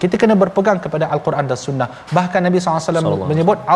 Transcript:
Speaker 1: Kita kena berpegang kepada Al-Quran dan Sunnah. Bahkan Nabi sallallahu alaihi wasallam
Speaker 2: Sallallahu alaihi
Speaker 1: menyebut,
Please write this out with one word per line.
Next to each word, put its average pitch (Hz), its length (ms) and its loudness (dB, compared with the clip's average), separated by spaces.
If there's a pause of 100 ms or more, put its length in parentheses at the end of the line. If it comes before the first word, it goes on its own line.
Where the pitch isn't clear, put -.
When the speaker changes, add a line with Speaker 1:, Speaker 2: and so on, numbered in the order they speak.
Speaker 1:
Kita 180 200 0
kena 220 200 6
berpegang 196 420 2
kepada 156 200 -4 (100)
Al-Quran 143 380 -2
dan 123 140 -2
Sunnah. 131 220 -2 (300)
Bahkan 180 300 0
Nabi 180 160 2
sallallahu 160 160 0
alaihi - 80 -4
wasallam 165 160 0
Speaker 2:
Sallallahu 95 240 -2
alaihi 151 40 0
Speaker 1:
menyebut, 165 260 0 (180)